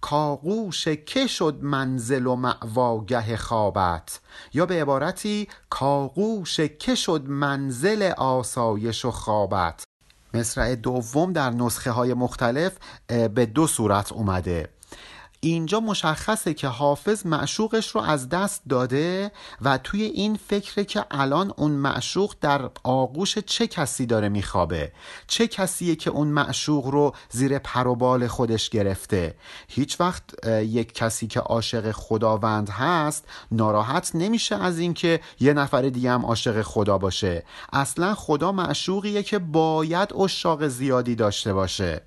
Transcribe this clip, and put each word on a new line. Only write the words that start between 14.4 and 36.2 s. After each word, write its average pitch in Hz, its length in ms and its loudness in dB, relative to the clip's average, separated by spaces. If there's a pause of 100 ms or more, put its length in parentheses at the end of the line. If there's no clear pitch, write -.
اینجا 165 400 0
مشخصه 190 760 -2
که 143 140 -4
حافظ 143 580 0
معشوقش 202 640 -2
رو 220 120 -2
از 147 280 0
دست 185 400 -2
داده 147 640 0 (300)
و 131 160 4
توی 202 240 -2
این 208 360 0 (100)
فکره 202 360 -2
که - 260 -2
الان 143 460 0
اون 151 160 2
معشوق 139 680 0
در 143 300 2 (120)
آغوش 131 560 0
چه - 280 -2
کسی 135 400 -2
داره 107 220 2
میخوابه، 87 640 0 (340)
چه - 200 2
کسیه 175 500 0
که - 140 -2
اون 151 180 2
معشوق 147 580 0
رو 143 280 2 (160)
زیر 135 280 2
پر 127 280 0
و 123 80 2
بال 123 320 2
خودش 113 440 0
گرفته. 98 640 0 (340)
هیچ - 320 -2
وقت، 175 220 0 (200)
اه، 110 220 2
یک 113 300 -2
کسی 113 320 -2
که 113 140 -2
عاشق 113 520 -2
خداوند 107 800 0
هست 151 540 0 (260)
ناراحت 110 640 2
نمیشه 208 400 0
از 185 240 -2
این 170 160 0
که 165 260 2 (200)
یه 139 120 6
نفر 139 300 2
دیگه 127 280 2
هم 120 160 2